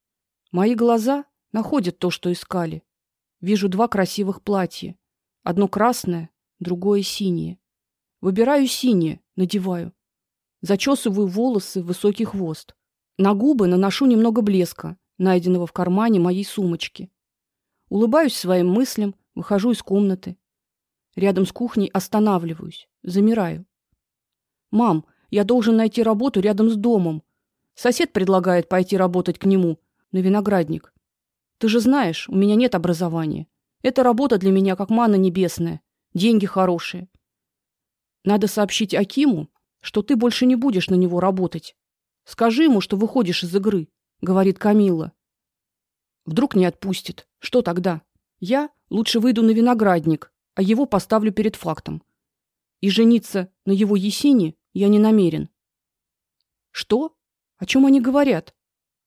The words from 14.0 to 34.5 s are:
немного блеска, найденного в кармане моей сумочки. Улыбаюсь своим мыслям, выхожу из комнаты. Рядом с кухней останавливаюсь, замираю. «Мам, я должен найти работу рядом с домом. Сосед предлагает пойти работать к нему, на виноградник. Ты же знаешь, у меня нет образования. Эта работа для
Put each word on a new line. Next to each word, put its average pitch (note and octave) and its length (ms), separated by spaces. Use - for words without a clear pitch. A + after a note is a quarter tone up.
немного A#3 360
блеска, F3+ 560
найденного F3+ 500
в - 60
кармане F#3+ 460
моей F3+ 240
сумочки. - 680
Улыбаюсь A#3 460
своим F3+ 340
мыслям, G#3 460
выхожу G3+ 360
из - 120
комнаты. F#3+ 540
Рядом F#3+ 300
с - 60
кухней A3+ 380
останавливаюсь, F3 1000
замираю. F#3+ 640
«Мам, G#3 340
я G3+ 140
должен A3+ 340
найти A3+ 240
работу A3 380
рядом G#3 300
с A3+ 60
домом. G3 480
Сосед B3 380
предлагает F#3 540
пойти F#3 300
работать F3+ 400
к - 80
нему, F#3 340
на F#3 80
виноградник. F#3+ 720
Ты A3+ 100
же A#3 100
знаешь, A3+ 500
у - 60
меня G3+ 200
нет B3 200
образования. E3 720
Эта C4 220
работа A#3+ 340
для F#3+ 140